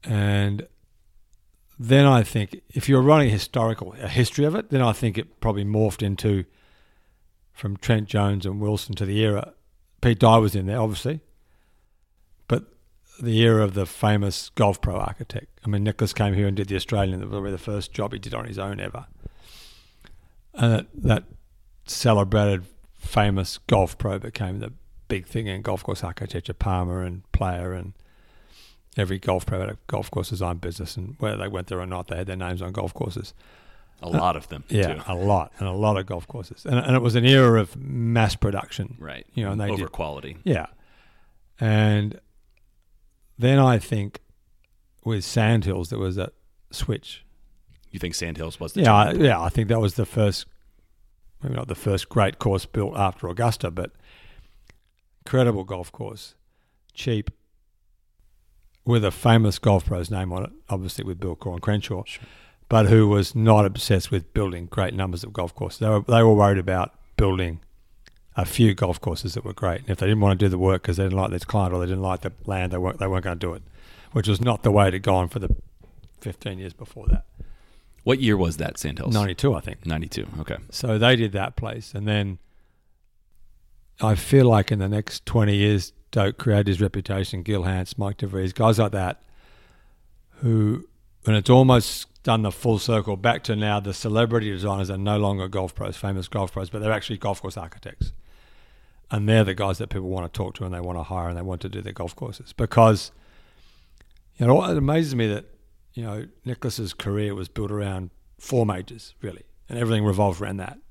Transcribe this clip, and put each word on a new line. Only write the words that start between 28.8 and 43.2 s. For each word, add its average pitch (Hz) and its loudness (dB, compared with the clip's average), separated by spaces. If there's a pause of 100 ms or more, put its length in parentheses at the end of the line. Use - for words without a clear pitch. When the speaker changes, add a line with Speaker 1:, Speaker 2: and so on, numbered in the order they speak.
Speaker 1:
every 95 -2
golf 92 -2
pro 92 -4
had 98 -4
a 101 -12 (100)
golf 101 -6
course - -6
design 90 -4
business, 87 -10
and 101 -10
whether 107 -4
they 98 -6
went 92 -8
there 92 -6
or 90 -8
not, 92 -8
they 85 -8
had 92 -6
their 92 -8
names 90 -6
on 92 -8
golf 92 -6
courses. - -10 (680)
Speaker 2:
A 87 -10
lot 85 0
of 76 -12
them, 71 -14
Speaker 1:
Yeah, 92 0
Speaker 2:
too. 78 -12
Speaker 1:
a 92 -6
lot, 95 0
and 98 -6
a 92 -4
lot 104 0
of 92 -4
golf 92 -10
courses. - -16
And, 131 -2
and 127 2
it 127 4
was 120 0
an 120 4
era 127 8
of 98 -4
mass 117 0
production. - -4
Speaker 2:
Right. 69 -14
Speaker 1:
You 117 -4
know, 98 -4
and 104 -4
they 101 -4
Speaker 2:
Over 98 -4
Speaker 1:
did - -10
Speaker 2:
quality. 73 -10
Speaker 1:
Yeah. 107 0 (920)
And 107 2 (1200)